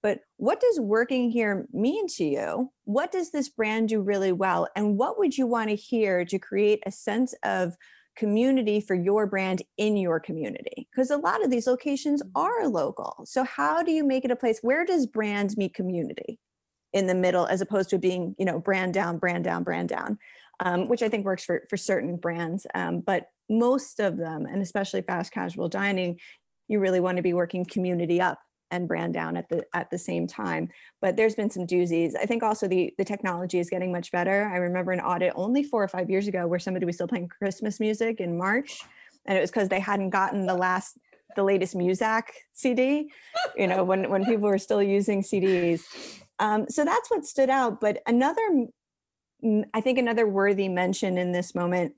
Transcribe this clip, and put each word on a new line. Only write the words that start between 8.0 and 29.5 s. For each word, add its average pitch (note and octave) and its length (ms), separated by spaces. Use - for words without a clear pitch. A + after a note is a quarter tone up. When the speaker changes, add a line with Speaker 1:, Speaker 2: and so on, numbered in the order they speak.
Speaker 1:
community A3 680
for G3 120
your G3 320
brand F#3+ 380
in G#3+ 200
your E3+ 220
community?" - 720
'Cause C4 160
a D4 80
lot F#4+ 260
of D4+ 60
these A#3+ 160
locations C#4 560
Speaker 2:
Mm-hmm. - 140
Speaker 1:
are G4 320
local. - 580
So - 200
how D4+ 360
do E4+ 100
you D#4 120
make C4 220
it B3 60
a A#3+ 40
place? A3+ 260
Where D4 240
does E4+ 220
brand G#3 500
meet F#3+ 160
community F#3 640
in G3 140
the F#3 80
middle, F3+ 320
as F#3 140
opposed F#3+ 280
to G3 80
being, F3+ 400
you G3 80
know, E3 140
brand F#3 340
down, F3 240
brand F3 260
down, E3+ 200
brand F3 260
down, - 280
um, F3+ 260
which A#3 160
I A3 60
think G#3 160
works F#3+ 180
for, - 260
for G3+ 80
certain F3 380
brands. E3+ 580
Um, F3 280
but F#3+ 280
most A#3+ 500
of G3 180
them, D#3+ 280
and F#3+ 160
especially G3 400
fast F3+ 300
casual F3+ 360
dining, F#3 520
you G#3+ 120
really F#3 220
wanna F3+ 200
be F3 120
working F3+ 320
community F3 560
up F3 180
and F3+ 160
brand E3+ 260
down E3 240
at F3 120
the, E3+ 240